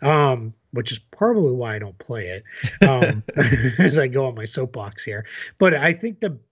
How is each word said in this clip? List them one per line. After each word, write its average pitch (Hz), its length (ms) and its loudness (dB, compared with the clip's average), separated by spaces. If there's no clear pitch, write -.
um, 135 520 2
which - 200 -4
is 117 80 -6
probably 208 520 0
why 120 240 -4
I 104 40 -8
don't 98 180 -14
play 110 300 -10
it, 95 160 -10
um, 131 360 2
<laughs> 123 440 0
as 165 200 4
I 135 80 2
go 135 180 -2
on 123 100 -6
my 110 100 -10
soapbox 117 580 -8
here. 107 220 -10
But 185 160 6
I 151 200 2
think 214 280 -6
the 170 160 -6